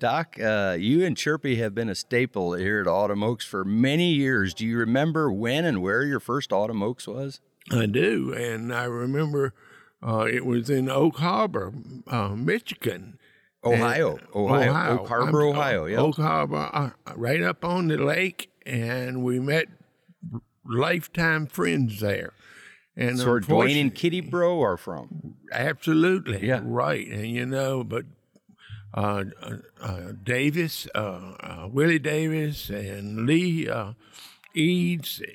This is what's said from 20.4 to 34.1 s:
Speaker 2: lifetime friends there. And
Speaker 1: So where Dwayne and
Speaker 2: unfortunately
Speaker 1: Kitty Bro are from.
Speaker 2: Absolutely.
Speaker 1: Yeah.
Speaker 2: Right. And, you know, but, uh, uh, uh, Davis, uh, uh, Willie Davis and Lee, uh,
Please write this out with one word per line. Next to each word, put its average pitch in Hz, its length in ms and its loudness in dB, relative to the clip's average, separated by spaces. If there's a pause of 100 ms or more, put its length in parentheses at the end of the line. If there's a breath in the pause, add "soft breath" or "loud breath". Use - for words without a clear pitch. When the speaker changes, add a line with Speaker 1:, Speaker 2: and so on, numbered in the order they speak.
Speaker 2:
lifetime 156 800 0
friends 139 540 0
there. 98 320 -2 (640 loud breath)
And 123 240 0
Speaker 1:
So 127 60 0
where 120 140 4
Dwayne 95 40 -2
and 139 60 -2
Speaker 2:
unfortunately 139 400 6
Speaker 1:
Kitty 170 320 0
Bro 170 380 2
are 101 160 2
from. 90 600 -10 (160)
Speaker 2:
Absolutely. 156 920 0
Speaker 1:
Yeah. 123 180 2
Speaker 2:
Right. 120 420 -2
And, 110 240 -6
you 120 160 -4
know, 135 380 -2
but, 117 200 -4 (920 loud breath)
uh, 101 280 0 (180)
uh, 110 140 -10 (240)
uh, 92 320 -8 (100)
Davis, 147 720 0
uh, - 40 -2 (420)
uh, 87 280 -10
Willie 151 300 2
Davis 151 720 -2
and 101 560 -6
Lee, 165 420 2
uh, 110 260 -4 (600 loud breath)